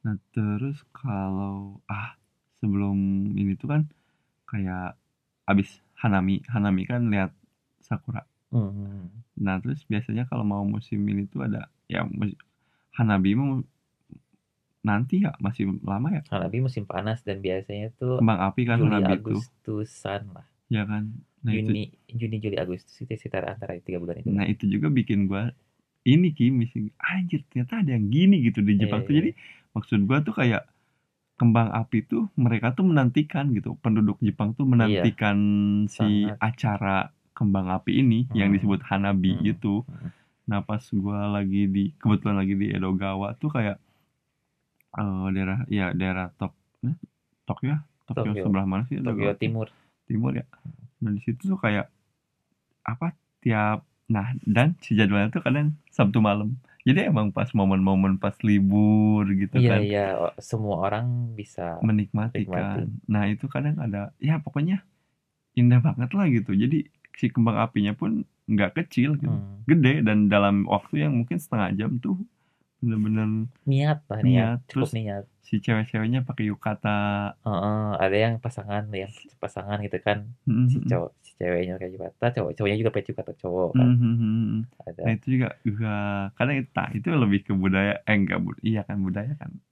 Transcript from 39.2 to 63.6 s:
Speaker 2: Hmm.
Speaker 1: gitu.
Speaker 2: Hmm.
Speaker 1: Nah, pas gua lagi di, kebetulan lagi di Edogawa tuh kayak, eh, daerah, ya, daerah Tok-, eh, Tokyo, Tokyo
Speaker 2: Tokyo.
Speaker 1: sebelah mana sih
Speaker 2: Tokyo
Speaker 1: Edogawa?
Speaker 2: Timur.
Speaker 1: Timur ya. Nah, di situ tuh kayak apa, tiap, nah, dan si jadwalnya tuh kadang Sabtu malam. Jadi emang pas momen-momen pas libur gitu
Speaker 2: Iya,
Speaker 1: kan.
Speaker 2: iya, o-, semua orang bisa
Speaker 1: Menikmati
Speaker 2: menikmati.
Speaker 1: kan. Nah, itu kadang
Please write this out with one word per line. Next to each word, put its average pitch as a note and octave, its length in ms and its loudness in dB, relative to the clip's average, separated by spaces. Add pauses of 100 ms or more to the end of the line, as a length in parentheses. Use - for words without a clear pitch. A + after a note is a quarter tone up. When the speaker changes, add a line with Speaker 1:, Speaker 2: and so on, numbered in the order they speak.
Speaker 2:
Hmm. F2+ 120 -2
Speaker 1:
gitu. G#2 380 -2
Speaker 2:
Hmm. - 280 -14 (340)
Speaker 1:
Nah, G#2 160 -2
pas G#2+ 220 -6 (100)
gua G2+ 360 -2
lagi G2 380 0
di, G2 160 0 (140)
kebetulan G#2 400 2
lagi G2 180 0
di G2+ 140 -2
Edogawa G2 640 -4
tuh D3+ 160 -4
kayak, A2 280 -2 (1120)
eh, F#2+ 360 -4
daerah, F#2+ 380 -2
ya, F#2+ 240 -2
daerah F#2 400 -4
Tok-, - 240 -8 (300)
eh, D3 100 -2 (480)
Tokyo, C#3 320 -4 (300)
Tokyo A2+ 260 -4
Speaker 2:
Tokyo. G2+ 140 -4
Speaker 1:
sebelah G2 180 2
mana F#2+ 240 0
sih C3+ 100 -4
Speaker 2:
Tokyo B2 140 -4 (140)
Speaker 1:
Edogawa? G2+ 100 0
Speaker 2:
Timur. A2+ 320 -4 (360)
Speaker 1:
Timur A#2+ 300 -2
ya. C#3+ 120 -6 (560)
Nah, G#2+ 100 -2
di G#2 80 -2
situ B2 280 -6
tuh F#3+ 100 0
kayak G#2 300 -2 (960)
apa, D#3+ 280 -4 (280)
tiap, G#2+ 440 0 (240)
nah, A2+ 280 -2 (100)
dan B2+ 340 4
si - 160 -2
jadwalnya G#2 360 4
tuh E3 100 -4
kadang D3 340 0 (140)
Sabtu G#2+ 300 2
malam. G#2+ 360 2 (280)
Jadi D3 240 4
emang G#2+ 240 2
pas A2 180 -2
momen-momen F#2+ 720 4
pas G2+ 220 -2
libur G#2 880 4
gitu G2 280 0
Speaker 2:
Iya, B2 120 6
Speaker 1:
kan. G#2 120 4
Speaker 2:
iya, G2+ 240 0 (140)
o-, - 180 -2
semua G#2 460 -4
orang A#2 480 -2
bisa F2+ 480 -10
Speaker 1:
Menikmati G#2+ 640 0
Speaker 2:
menikmati. G2 400 -4
Speaker 1:
kan. A2 40 -6 (200)
Nah, G#2 180 0
itu G#2 220 -4
kadang D3 320 -2